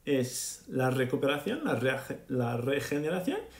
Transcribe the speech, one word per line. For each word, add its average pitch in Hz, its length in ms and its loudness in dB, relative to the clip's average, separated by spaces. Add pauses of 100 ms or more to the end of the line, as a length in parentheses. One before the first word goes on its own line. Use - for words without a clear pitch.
es - 640 0
la 131 220 2
recuperación, 139 760 0
la 160 120 2
rea-, - 520 -2
la 120 300 0
regeneración. 147 800 0 (200)